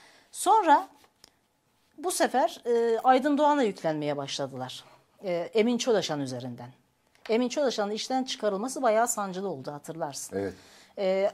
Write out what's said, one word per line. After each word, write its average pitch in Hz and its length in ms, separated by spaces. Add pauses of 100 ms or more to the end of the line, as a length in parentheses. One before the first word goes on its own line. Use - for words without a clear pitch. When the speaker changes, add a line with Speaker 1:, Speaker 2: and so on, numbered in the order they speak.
(300)
Speaker 1:
Sonra 349 580 (1080)
bu 320 120
sefer, 320 560
e, 233 320
Aydın 262 400
Doğan'a 294 240
yüklenmeye 156 540
başladılar. 135 680 (400)
E, 185 80
Emin 214 460
Çodaşan 175 420
üzerinden. 123 480 (600)
Emin 240 200
Çodaşan'ın 240 420
işten 254 340
çıkarılması 220 580
bayağı 226 260
sancılı 202 400
oldu, 147 240
hatırlarsın. 151 640
Speaker 2:
Evet. 98 180 (440)
Speaker 1:
E, 190 360